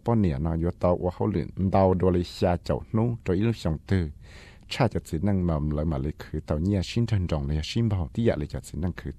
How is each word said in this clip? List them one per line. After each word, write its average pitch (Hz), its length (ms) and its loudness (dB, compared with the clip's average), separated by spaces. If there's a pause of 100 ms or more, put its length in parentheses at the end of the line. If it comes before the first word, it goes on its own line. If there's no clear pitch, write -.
bọn 117 160 2
nè 82 180 2
nó, 82 160 -2
yếu 82 240 0
tao 90 240 2
ở 90 100 0
hậu 110 140 -2
luyện, 95 440 0
tao 95 220 6
đồ 92 160 4
lấy 90 140 4
xa 87 400 2
chậu 65 200 -2 (100)
nú, 117 320 0
rồi 90 120 2
ít 101 60 2
lúc 113 120 0
sống 78 220 -2 (100)
tư. 90 220 2 (600)
Cha - 180 2
cho - 120 -2
chỉ - 220 -6
năng 95 260 2
mầm 76 220 0
lại 76 160 0
mà 80 120 0
lấy 69 220 -2
khử - 200 -8
tao 78 200 -2
nhẹ 95 240 2
xin 117 220 0
trân 98 220 0
trọng 73 200 -2
này 76 160 0
xin 117 260 0
bảo, 90 240 -2
tí 117 100 -2
giờ 113 120 4
lấy 73 120 -4
cho 67 120 -8
chỉ - 200 -10
năng 85 140 -2
khử - 260 -8